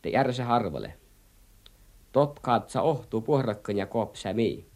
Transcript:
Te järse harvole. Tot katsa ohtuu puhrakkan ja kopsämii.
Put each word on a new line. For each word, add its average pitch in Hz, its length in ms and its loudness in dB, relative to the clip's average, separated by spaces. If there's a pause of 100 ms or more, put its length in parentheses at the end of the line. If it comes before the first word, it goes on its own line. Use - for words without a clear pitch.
Te - 60 -6
järse 127 340 0
harvole. 101 520 -2 (1160)
Tot 143 280 2
katsa 120 420 0
ohtuu 120 380 0
puhrakkan 113 560 0
ja 98 100 0
kopsämii. 104 880 -2